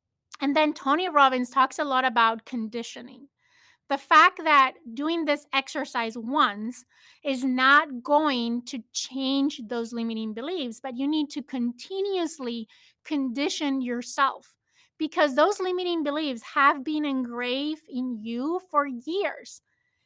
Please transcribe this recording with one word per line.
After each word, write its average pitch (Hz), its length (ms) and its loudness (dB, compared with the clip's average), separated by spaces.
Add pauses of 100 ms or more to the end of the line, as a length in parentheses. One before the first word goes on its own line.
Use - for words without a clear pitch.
(400)
And 285 160 0
then 302 160 4
Tony 311 380 0
Robbins 262 400 4
talks 262 280 2
a 311 60 -2
lot 262 220 0
about 226 400 2
conditioning. 233 840 -10 (600)
The 277 80 0
fact 339 460 6
that 294 280 6 (220)
doing 311 320 -2
this 294 260 0
exercise 262 640 -4
once 233 720 -2 (360)
is 269 220 -2
not 262 580 4
going 247 600 2
to 240 200 -8 (100)
change 269 720 -2
those 233 260 -4
limiting 226 400 -4
beliefs, 254 480 -6
but 262 160 -10
you 269 100 -2
need 302 240 2
to 277 120 -8
continuously 262 1200 -4 (380)
condition 277 800 -2
yourself, 247 760 -4 (420)
because 311 360 0
those 339 260 4
limiting 359 420 -2
beliefs 285 400 -4 (120)
have 285 280 4
been 302 220 -2
engraved 262 840 -4
in 247 340 -6
you 247 360 -4 (120)
for 294 160 2
years. 294 720 -6 (460)